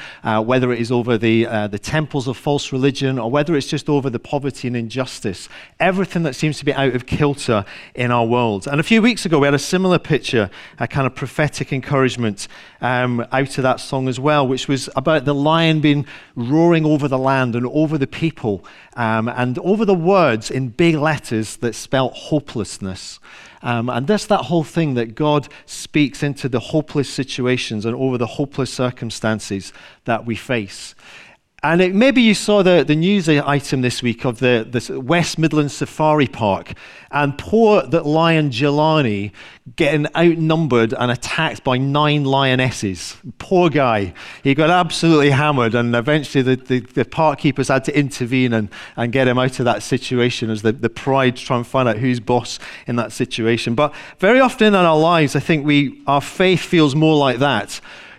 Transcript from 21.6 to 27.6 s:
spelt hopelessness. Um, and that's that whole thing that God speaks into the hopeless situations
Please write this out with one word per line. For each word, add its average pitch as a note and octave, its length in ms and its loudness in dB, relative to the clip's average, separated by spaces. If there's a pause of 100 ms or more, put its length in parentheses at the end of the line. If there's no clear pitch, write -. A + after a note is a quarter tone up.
spelt C3 380 -2
hopelessness. - 1040 -8 (440)
Um, A#2+ 260 -2
and B2 180 -4
that's G#3 200 0
that F3 160 0
whole E3+ 220 0
thing D#3+ 300 -2
that A#2 200 -4
God D3+ 340 0 (160)
speaks - 580 -2
into C#3 280 -4
the A#2+ 100 0
hopeless D3 480 -2
situations B2 760 -4